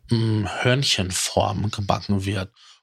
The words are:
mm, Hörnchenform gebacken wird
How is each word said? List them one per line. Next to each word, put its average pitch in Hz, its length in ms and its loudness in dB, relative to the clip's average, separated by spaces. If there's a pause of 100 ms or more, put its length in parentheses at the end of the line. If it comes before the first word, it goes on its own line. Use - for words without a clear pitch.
(120)
mm, 110 340 2
Hörnchenform 98 1300 0
gebacken 98 540 -2
wird 98 280 -4 (300)